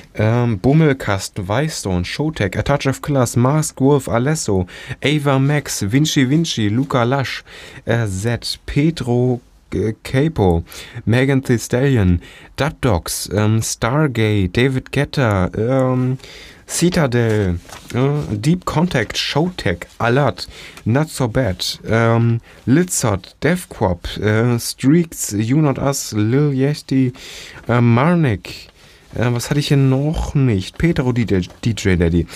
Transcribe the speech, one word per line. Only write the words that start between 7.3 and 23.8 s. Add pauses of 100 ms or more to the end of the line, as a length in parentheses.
äh,
Z,
Pedro, (320)
äh,
Capo, (400)
Megan
Thee
Stallion, (360)
Dub
Dogs,
ähm,
Stargate,
David
Guetta,
ähm, (500)
Citadel, (340)
äh,
Deep
Contact,
Showtech, (120)
Alert, (360)
Not
So
Bad,
ähm, (240)
Litzot,
Deathquap, (120)